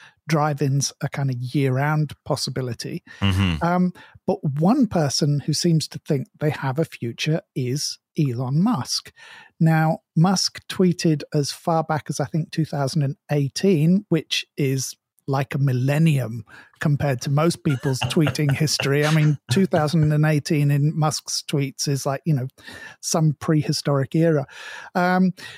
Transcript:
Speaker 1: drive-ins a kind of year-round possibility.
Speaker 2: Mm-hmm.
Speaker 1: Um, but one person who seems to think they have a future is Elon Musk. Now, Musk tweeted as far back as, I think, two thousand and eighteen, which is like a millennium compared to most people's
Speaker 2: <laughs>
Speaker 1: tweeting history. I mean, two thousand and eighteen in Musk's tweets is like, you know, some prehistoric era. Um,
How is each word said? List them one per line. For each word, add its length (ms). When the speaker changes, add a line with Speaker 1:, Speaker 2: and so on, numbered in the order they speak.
Speaker 1:
drive-ins 720
a 80
kind 200
of 80
year-round 760
possibility. 800
Speaker 2:
Mm-hmm. 460
Speaker 1:
Um, 260
but 200
one 420
person 540
who 120
seems 360
to 180
think 220
they 120
have 280
a 60
future 560
is 420
Elon 460
Musk. 500
Now, 440
Musk 540
tweeted 540
as 160
far 320
back 260
as, 120
I 60
think, 260
two 120
thousand 380
and 140
eighteen, 760
which 380
is 380
like 260
a 40
millennium 840
compared 400
to 100
most 320
people's 380
Speaker 2:
<laughs> 60
Speaker 1:
tweeting 460
history. 540
I 80
mean, 240
two 160
thousand 460
and 120
eighteen 460
in 260
Musk's 520
tweets 400
is 180
like, 180
you 100
know, 140
some 400
prehistoric 760
era. 320
Um, 380